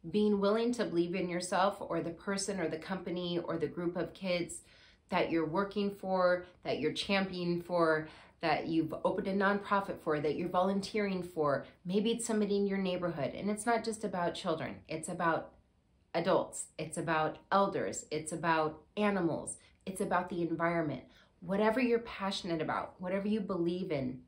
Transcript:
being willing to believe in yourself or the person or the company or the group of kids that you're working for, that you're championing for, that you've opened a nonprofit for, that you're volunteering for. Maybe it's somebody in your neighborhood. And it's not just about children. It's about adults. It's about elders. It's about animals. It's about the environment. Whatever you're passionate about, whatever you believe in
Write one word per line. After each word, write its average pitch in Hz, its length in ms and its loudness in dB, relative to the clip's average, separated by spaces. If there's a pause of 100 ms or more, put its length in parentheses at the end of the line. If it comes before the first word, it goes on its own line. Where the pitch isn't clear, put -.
(100)
being 208 300 4
willing 226 320 2
to 226 120 -2
believe 170 300 0
in 180 140 -2
yourself 180 520 0
or 165 200 -2
the 160 100 -4
person 196 480 -4
or 165 100 0
the 156 100 -4
company 175 640 -4
or 165 140 -4
the 147 80 0
group 175 280 -2
of 170 200 -4
kids 175 480 -4 (480)
that 180 200 2
you're 160 160 2
working 202 440 0
for, 185 560 2 (180)
that - 160 -2
you're 151 120 2
championing 180 680 0
for, 160 460 2 (320)
that 156 260 0
you've 160 260 2 (120)
opened 190 240 2
a 190 40 0
nonprofit 202 680 2
for, 151 180 0
that 147 160 0
you're 175 140 -2
volunteering 196 720 0
for. 147 420 0 (200)
Maybe 202 260 2
it's 233 160 -2
somebody 208 300 2
in 202 100 2
your 196 120 0
neighborhood. 175 560 -2
And - 140 -4
it's 208 160 -2
not 233 200 2
just 220 180 -6
about 180 320 -2
children. 139 420 -4 (120)
It's 160 200 -8
about 170 440 0 (600)
adults. 170 540 2 (100)
It's 156 220 -8
about 156 400 0 (140)
elders. 160 580 2
It's 156 220 -4
about 160 500 0 (140)
animals. 185 600 0 (280)
It's 190 140 -6
about 180 280 0
the 175 140 -2
environment. 165 640 0 (340)
Whatever 208 420 2
you're 233 200 4
passionate 190 600 -4
about, 131 400 -4
whatever 190 280 -2
you 214 120 2
believe 180 520 -2
in 127 360 -4